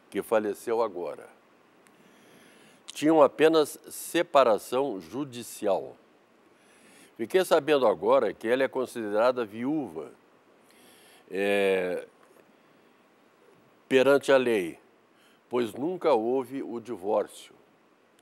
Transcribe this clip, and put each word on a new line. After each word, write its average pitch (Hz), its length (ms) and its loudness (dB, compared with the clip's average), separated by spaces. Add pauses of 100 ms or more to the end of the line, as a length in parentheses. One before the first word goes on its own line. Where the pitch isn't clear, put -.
(100)
que 101 100 -6
faleceu 110 640 -2
agora. 87 460 -8 (1600)
Tinham 151 360 2
apenas 151 560 4 (100)
separação 123 1120 0
judicial. 107 960 -6 (1200)
Fiquei 175 280 0
sabendo 147 400 2
agora 104 480 2
que - 140 -10
ela 127 160 0
é 127 60 0
considerada 120 760 -2
viúva, 110 680 -8 (1160)
é, 95 800 0 (1800)
perante 135 420 4
a 135 60 6
lei, 110 420 0 (720)
pois 117 260 -4
nunca 170 380 -2
houve 123 500 -2
o 101 160 -10
divórcio. 104 760 -6 (680)